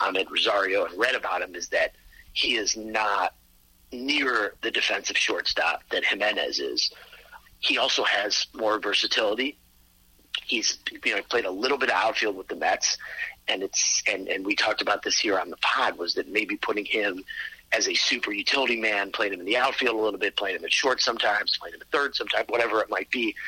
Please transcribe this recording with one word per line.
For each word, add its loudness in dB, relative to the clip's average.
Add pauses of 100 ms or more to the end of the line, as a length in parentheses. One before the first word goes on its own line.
Ahmed 0
Rosario 2
and -8
read 4
about -2
him -8
is -10
that 0 (380)
he 0
is 0
not 0 (580)
near 0
the -2
defensive 0
shortstop 0
that 0
Jimenez 0
is. 0 (680)
He 2
also 2
has 2
more 2
versatility. 0 (880)
He's, -2 (260)
you 2
know, 0
played 0
a -2
little 0
bit 2
of 4
outfield 2
with -10
the -6
Mets, 0 (480)
and -2
it's, 0
and, -2
and -4
we 0
talked 2
about 0
this 0
here 2
on -2
the -10
pod, 2
was -2
that -2
maybe -2
putting -2
him -2 (480)
as 2
a -2
super 0
utility 0
man, 0
playing 0
him -8
in -8
the 2
outfield 2
a 0
little 0
bit, -2
playing -2
him -8
at 0
short 2
sometimes, 0
playing -12
him -18
at -14
third 0
sometimes, 0
whatever 2
it 0
might -2
be, 0 (140)